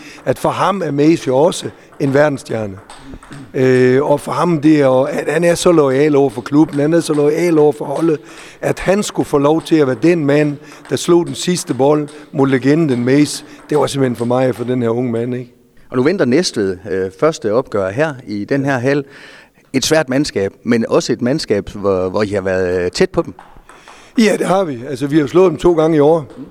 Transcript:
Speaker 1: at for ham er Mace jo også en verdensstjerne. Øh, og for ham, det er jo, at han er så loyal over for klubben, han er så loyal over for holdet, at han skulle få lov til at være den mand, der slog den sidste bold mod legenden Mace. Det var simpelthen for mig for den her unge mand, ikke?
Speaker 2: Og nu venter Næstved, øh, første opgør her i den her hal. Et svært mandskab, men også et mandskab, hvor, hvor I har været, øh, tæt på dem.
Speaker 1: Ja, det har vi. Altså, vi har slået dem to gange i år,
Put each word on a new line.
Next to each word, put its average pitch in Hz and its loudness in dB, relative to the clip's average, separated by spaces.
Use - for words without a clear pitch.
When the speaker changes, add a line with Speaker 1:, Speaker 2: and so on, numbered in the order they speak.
Speaker 1:
at 127 -2
for 165 -2
ham 165 -2
er 151 -6
Mace 147 2
jo 127 0
også 151 0
en 139 0
verdensstjerne. 120 -2
Øh, 127 4
og 143 0
for - -8
ham, 160 0
det 151 4
er 135 4
jo, 131 4
at 151 -4
han 160 0
er 170 4
så 175 2
loyal 143 4
over 139 4
for 123 -8
klubben, 147 2
han 151 0
er 170 4
så 156 -4
loyal 156 2
over 151 4
for 151 -12
holdet, 147 -2
at 143 -4
han 196 0
skulle - -4
få 147 0
lov 151 2
til 165 0
at 147 4
være 127 -2
den 165 2
mand, 147 0
der 135 0
slog 170 2
den 135 -10
sidste 170 -4
bold 143 0
mod 135 2
legenden 135 2
Mace. 143 0
Det 151 0
var 135 2
simpelthen 131 -2
for 120 -6
mig 123 0
for 120 -8
den 127 -2
her 117 0
unge 120 -2
mand, 120 -4
ikke? 123 -12
Speaker 2:
Og - -8
nu 127 2
venter 170 0
Næstved, 120 0
øh, 95 -2
første 151 -2
opgør 104 -2
her 143 -4
i 101 -8
den 139 -2
her 139 -2
hal. 139 0
Et 131 -2
svært 156 2
mandskab, 127 -2
men 113 0
også - 0
et 113 -4
mandskab, 113 -2
hvor, 95 -2
hvor 95 -2
I 107 -2
har 98 -2
været, 92 -2
øh, 90 -2
tæt 185 0
på 170 -2
dem. 101 -12
Speaker 1:
Ja, 208 2
det 160 -2
har 185 0
vi. 139 -6
Altså, 139 -6
vi 143 0
har 147 2
slået 175 4
dem 147 -4
to 175 2
gange 160 2
i 147 4
år, 151 2